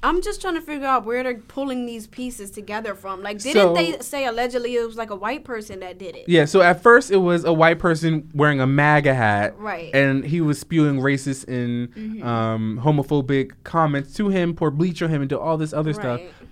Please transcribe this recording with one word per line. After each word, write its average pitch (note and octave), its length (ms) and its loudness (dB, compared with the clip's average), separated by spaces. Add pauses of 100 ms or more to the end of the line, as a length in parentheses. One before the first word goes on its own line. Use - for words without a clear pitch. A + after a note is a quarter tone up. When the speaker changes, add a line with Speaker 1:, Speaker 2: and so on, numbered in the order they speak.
Speaker 1:
I'm E4 200 0
just G#4 180 -6
trying F#4 140 -4
to D#4+ 60 -4
figure D4 260 -8
out B3+ 180 0
where B3 200 -4
they're B3+ 140 -4
pulling B3+ 480 -6
these A#3 200 -12
pieces A#3+ 460 -12
together G#3 420 -8
from. F#3+ 280 -10
Like, G#3 160 -8
didn't B3 160 -4
Speaker 2:
So F#3+ 200 6
Speaker 1:
they F3 260 0
say C4+ 260 -6
allegedly A#3+ 500 -4
it A#3 100 -2
was, A3+ 100 -10
like, A3 140 -8
a G#3 60 -8
white G3 260 -6
person G#3+ 380 -12
that F3+ 180 -14
did F3+ 160 -12
it? - 140 -16
Speaker 2:
Yeah, E3 160 6
so F#3+ 160 4
at F3 200 6
first A#3 300 6
it G3 60 4
was F3 280 2
a E3+ 80 2
white E3 280 4
person D#3+ 540 0
wearing D3 260 4
a C3 80 2
maga D3 460 4
hat. G#2 440 2
Speaker 1:
Right. E3 360 -8
Speaker 2:
And C3+ 300 2
he E3 180 -2
was D3 180 0
spewing D3+ 400 2
racist C3+ 480 -2
and, A#2+ 460 -4
Speaker 1:
Mm-hmm. G#3+ 280 -10
Speaker 2:
um, A2+ 640 -2
homophobic C#3 680 0 (120)
comments D3+ 500 -2
to G#3 140 -2
him, F3 260 0
pour D#3+ 160 0
bleach D#3+ 320 -2
on E3 60 0
him, D3+ 140 0
and C3+ 80 -4
do C#3 100 -4
all D#3+ 160 -2
this D#3 160 -4
other D3+ 220 -2
stuff. B2 260 -4
Speaker 1:
Right. - 120 -18 (200)